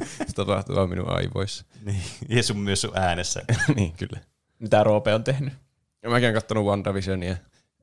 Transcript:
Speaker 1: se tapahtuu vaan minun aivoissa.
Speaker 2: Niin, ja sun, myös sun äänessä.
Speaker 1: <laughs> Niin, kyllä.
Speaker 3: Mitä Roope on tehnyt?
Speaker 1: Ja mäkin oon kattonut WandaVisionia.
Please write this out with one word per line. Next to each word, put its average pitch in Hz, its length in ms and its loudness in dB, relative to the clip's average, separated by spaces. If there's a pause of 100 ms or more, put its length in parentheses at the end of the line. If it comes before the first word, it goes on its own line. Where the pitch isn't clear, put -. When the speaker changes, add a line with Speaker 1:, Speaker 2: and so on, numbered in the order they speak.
(260)
Speaker 1:
se - 80 -6
tapahtuu 98 420 -2
vaan 95 120 2
minun 90 280 -4
aivoissa. 92 480 -4 (200)
Speaker 2:
Niin, 101 180 -4 (260)
ja 117 140 2
sun, 107 160 -2
myös 101 220 0
sun 110 180 -4
äänessä. 87 440 0 (160)
Speaker 1:
<laughs> 143 180 2
Niin, 92 160 2
kyllä. - 280 -8 (380)
Speaker 3:
Mitä 107 260 4
Roope 107 300 4
on 113 100 0
tehnyt? 135 280 -2 (500)
Speaker 1:
Ja 113 80 -6
mäkin 120 160 4
oon 113 80 2
kattonut 110 300 0
WandaVisionia. 95 720 0 (460)